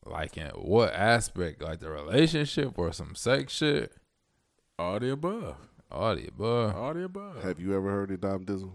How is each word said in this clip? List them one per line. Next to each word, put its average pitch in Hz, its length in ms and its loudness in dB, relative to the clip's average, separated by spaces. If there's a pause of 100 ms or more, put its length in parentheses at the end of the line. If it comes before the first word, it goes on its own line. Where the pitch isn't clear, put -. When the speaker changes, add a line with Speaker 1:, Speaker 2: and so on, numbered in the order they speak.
Speaker 1:
Like, 78 320 -8
in 78 140 -6
what 101 440 4
aspect? 98 680 2
Like, 80 180 -6
the 78 100 -8
relationship 139 880 2
or 85 140 0
some 80 220 -10
sex 135 380 0
shit? - 400 2 (840)
Speaker 2:
All 131 200 0
the 127 140 0
above. 151 440 -4 (340)
Speaker 1:
All 98 260 0
the 57 120 -8
above. 113 480 2
Speaker 2:
All 139 180 -4
the 175 100 -4
above. 196 380 -10
Speaker 3:
Have 90 180 -2
you 98 160 2
ever 95 140 2
heard 98 200 0
of 95 100 -4
Dom 95 240 -2
Dizzle? 95 300 -4